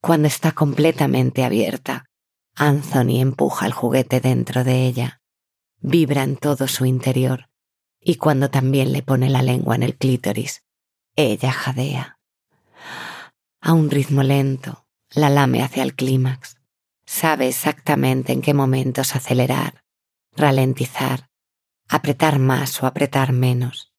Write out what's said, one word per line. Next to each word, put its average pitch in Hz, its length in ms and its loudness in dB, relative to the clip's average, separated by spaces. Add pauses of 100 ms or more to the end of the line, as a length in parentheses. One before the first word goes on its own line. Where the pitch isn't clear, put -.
Cuando 151 280 2
está 156 240 0
completamente 139 920 0
abierta, 123 600 -4 (480)
Anthony 139 680 2
empuja 135 460 -2
el 123 80 -2
juguete 127 460 0
dentro 127 440 0
de 127 220 2
ella, 123 340 -4 (600)
vibra 139 420 2
en 139 140 -2
todo 139 320 -2
su 131 180 -2
interior 127 640 -2 (500)
y 170 140 0
cuando 139 340 2
también 135 440 0
le 139 100 -4
pone 131 260 0
la 131 140 2
lengua 127 320 0
en 113 80 0
el 123 160 -2
clítoris, 123 680 -2 (520)
ella 131 360 2
jadea. 135 680 -6 (1400)
A 165 140 2
un 156 160 4
ritmo 139 320 0
lento, 135 640 -2 (240)
la 147 180 2
lame 135 340 2
hacia 135 200 -4
el 131 120 -4
clímax. 131 600 -2 (480)
Sabe 139 440 0
exactamente 131 840 0
en 131 80 0
qué 143 140 0
momentos 131 600 0
acelerar, 131 680 -2 (500)
ralentizar, 131 960 0 (600)
apretar 147 500 0
más 131 440 0
o 131 40 0
apretar 135 460 0
menos. 127 680 -2